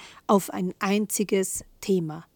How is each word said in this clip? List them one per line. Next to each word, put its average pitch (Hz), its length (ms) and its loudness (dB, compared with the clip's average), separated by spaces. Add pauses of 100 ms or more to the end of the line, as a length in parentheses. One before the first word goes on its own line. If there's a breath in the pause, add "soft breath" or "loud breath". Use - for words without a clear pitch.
(260 loud breath)
auf 202 260 4
ein 185 280 -4
einziges 196 840 0 (160)
Thema. 165 440 -2 (100)